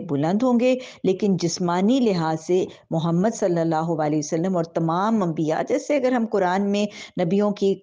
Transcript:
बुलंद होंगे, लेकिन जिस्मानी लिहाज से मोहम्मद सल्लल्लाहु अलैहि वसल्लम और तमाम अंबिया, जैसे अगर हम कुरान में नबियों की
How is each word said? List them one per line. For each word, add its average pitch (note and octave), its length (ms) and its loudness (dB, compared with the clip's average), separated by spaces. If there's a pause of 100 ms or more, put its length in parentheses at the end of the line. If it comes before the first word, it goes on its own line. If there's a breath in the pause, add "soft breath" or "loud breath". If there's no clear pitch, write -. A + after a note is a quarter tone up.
बुलंद D#3+ 340 0
होंगे, B3+ 360 2 (260 loud breath)
लेकिन F#3+ 320 2
जिस्मानी F#3 640 0
लिहाज E3+ 380 0
से F3+ 280 0 (260 loud breath)
मोहम्मद E3+ 400 0
सल्लल्लाहु E3 640 0
अलैहि D3+ 220 0
वसल्लम F3 380 -2
और E3 200 -2
तमाम F#3 460 0
अंबिया, D#3+ 400 0
जैसे D4 340 0
अगर B3+ 160 2
हम A#3 140 0
कुरान F#3+ 360 0
में G3+ 260 0 (320 loud breath)
नबियों G3+ 320 2
की G3 300 0